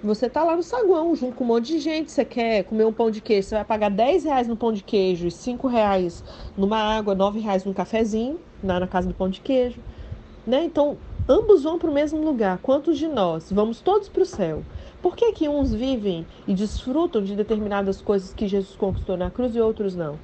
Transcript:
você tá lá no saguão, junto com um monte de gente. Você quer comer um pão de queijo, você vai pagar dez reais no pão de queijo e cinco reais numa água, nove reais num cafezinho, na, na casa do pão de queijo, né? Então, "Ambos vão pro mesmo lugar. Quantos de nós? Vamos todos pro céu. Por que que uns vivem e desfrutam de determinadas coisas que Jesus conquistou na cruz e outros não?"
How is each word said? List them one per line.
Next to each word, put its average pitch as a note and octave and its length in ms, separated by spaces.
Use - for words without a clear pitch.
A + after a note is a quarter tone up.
você G#3 240
tá D4 160
lá E4 140
no F4 60
saguão, E4+ 520
junto B3+ 220
com B3+ 80
um A#3+ 40
monte A#3 180
de D#4 140
gente. D#4 300
Você C#4 140
quer A3+ 400
comer A3 220
um A3 80
pão A3+ 160
de G#3+ 100
queijo, G3 260
você A3 100
vai G#3 100
pagar G#3+ 240
dez C4 340
reais C4 240
no A#3 80
pão A3+ 160
de G3+ 100
queijo F#3 440
e F3 40
cinco B3 380
reais G3 560
numa G3+ 220
água, G#3+ 360
nove G3+ 260
reais G3 220
num G3 120
cafezinho, A3 680
na, F3+ 180
na F3+ 60
casa F#3 200
do F3+ 60
pão F#3+ 160
de F#3+ 140
queijo, B3 380
né? C4 180
Então, D4 320
"Ambos G4 320
vão D#4+ 160
pro E4 140
mesmo D4+ 320
lugar. A3 340
Quantos D4 400
de D#4 80
nós? F#3 460
Vamos G#3+ 280
todos G4+ 280
pro - 180
céu. D#3+ 380
Por F4 140
que A#4 180
que D4+ 160
uns C#4+ 240
vivem G#3 540
e G3+ 40
desfrutam B3 680
de G3 140
determinadas G3+ 680
coisas G3 320
que G#3 140
Jesus G3 260
conquistou F#3+ 420
na F3 140
cruz B3 240
e A#3 60
outros A3 340
não?" D#3 300